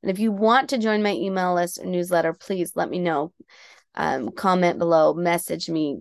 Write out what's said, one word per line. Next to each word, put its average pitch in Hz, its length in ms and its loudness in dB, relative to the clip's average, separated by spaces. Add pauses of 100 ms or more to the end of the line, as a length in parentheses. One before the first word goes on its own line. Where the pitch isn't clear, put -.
And 190 100 -4
if 185 80 -4
you 220 120 2
want 220 380 2
to 269 80 0
join 214 260 0
my 208 100 2
email 185 420 0
list 175 240 -2
or - 60 -10
newsletter, 175 480 0
please 180 420 -6
let 175 140 -4
me 175 100 -4
know. 165 340 -2 (640)
Um, 135 360 -4
comment 180 480 2
below, 160 340 4
message 170 560 -2
me 156 320 -4